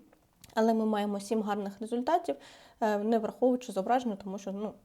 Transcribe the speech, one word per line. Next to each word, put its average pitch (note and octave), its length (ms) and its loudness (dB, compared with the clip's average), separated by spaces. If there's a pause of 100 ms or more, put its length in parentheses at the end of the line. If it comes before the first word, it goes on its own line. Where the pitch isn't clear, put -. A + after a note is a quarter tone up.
(560)
але A3+ 180 4
ми A3 120 2
маємо G#3 340 0
сім A3 220 -2
гарних G3+ 400 -4
результатів, B3 540 0 (460)
е, G#3+ 160 2
не A3 220 2
враховуючи B3 520 0
зображення, A3+ 440 0
тому G3 220 -8
що, F#3+ 140 -8
ну, G3+ 220 -6 (120)